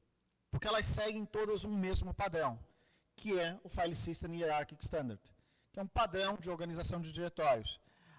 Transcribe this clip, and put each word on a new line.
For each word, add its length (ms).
Porque 180
elas 180
seguem 380
todas 400
um 100
mesmo 380
padrão, 460
que 240
é 240
o 60
File 260
System 420
Hierarchic 460
Standard, 380
que 80
é 40
um 40
padrão 520
de 100
organização 520
de 120
diretórios. 680